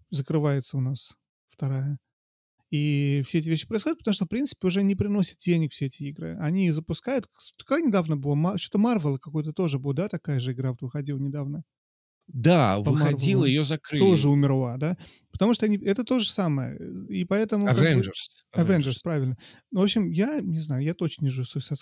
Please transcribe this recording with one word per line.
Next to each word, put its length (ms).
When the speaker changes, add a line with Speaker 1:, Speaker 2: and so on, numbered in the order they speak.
Speaker 1:
закрывается 680
у 40
нас 380
вторая. 500
И 540
все 140
эти 100
вещи 180
происходят, 300
потому 160
что, 120
в 20
принципе, 400
уже 160
не 120
приносят 420
денег 340
все 140
эти 180
игры. 360
Они 320
запускают, 560
кс-, 300
какая 240
недавно 340
была, 200
Ма-, 220
что-то 200
Marvel 400
какой-то 340
тоже 260
был, 160
да, 140
такая 320
же 120
игра 200
вот 100
выходила 380
недавно? 440
Speaker 2:
Да, 560
Speaker 1:
По 80
Speaker 2:
выходила, 520
Speaker 1:
Марвелу. 0
Speaker 2:
её 200
закрыли. 600
Speaker 1:
Тоже 20
умерла, 480
да? 200
Потому 220
что 120
они, 120
это 260
то 160
же 80
самое. 500
И 160
поэтому 480
как 180
бы 140
Speaker 2:
Avengers. 260
Speaker 1:
Avengers, 420
Speaker 2:
Avengers. 60
Speaker 1:
правильно. 340
Ну, 100
в 40
общем, 260
я 300
не 200
знаю, 240
я 100
точно 300
не 60
жду 140
Suicide 380